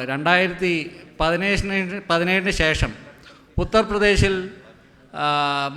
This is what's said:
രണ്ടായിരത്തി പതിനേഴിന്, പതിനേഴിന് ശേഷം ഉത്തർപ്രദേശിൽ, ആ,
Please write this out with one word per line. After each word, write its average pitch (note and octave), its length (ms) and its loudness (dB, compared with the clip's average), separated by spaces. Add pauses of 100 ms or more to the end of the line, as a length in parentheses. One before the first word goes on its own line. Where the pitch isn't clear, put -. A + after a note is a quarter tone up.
രണ്ടായിരത്തി F3 680 0 (480)
പതിനേഴിന്, F#3+ 800 0 (120)
പതിനേഴിന് F3+ 520 2
ശേഷം D3 300 0 (720)
ഉത്തർപ്രദേശിൽ, G3+ 720 2 (800)
ആ, D3 120 -2 (500)